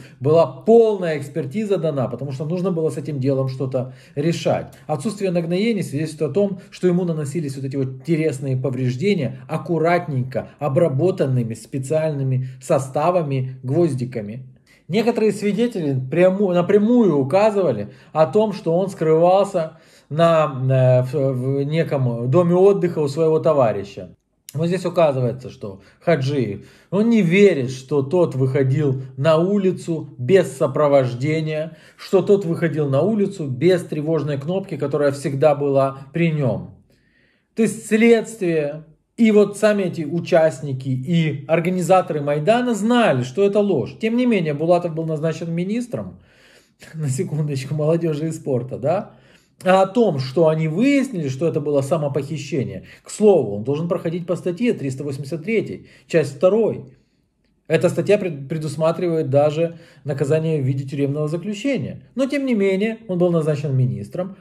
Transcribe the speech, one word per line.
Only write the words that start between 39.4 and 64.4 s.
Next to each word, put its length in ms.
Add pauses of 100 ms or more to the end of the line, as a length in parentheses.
сами 260
эти 200
участники 840
и 580
организаторы 760
Майдана 540
знали, 480
что 200
это 160
ложь. 400
Тем 160
не 100
менее, 280
Булатов 400
был 120
назначен 480
министром, 640 (380)
<laughs> 360
на 160
секундочку, 680
молодежи 540
и 20
спорта, 460
да? 380 (480)
А 200
о 40
том, 320
что 300
они 180
выяснили, 600
что 180
это 140
было 200
самопохищение, 1040 (200)
к 60
слову, 460
он 80
должен 240
проходить 400
по 80
статье 380
триста 300
восемьдесят 400
третьей, 440 (200)
часть 280
второй. 640 (720)
Эта 220
статья 300
пред-, 280
предусматривает 840
даже 480 (240)
наказание 580
в 40
виде 180
тюремного 440
заключения. 760 (100)
Но, 140
тем 180
не 80
менее, 540
он 100
был 140
назначен 440
министром, 640